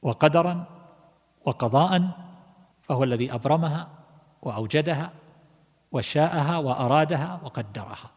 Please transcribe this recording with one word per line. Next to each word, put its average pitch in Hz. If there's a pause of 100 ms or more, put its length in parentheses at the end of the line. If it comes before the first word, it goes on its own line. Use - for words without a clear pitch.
وقدراً 170 (800)
وقضاءً، 165 (720)
فهو 131
الذي 123
أبرمها 151 (540)
وأوجدها 143 (800)
وشاءها 156
وأرادها 151
وقدرها. 107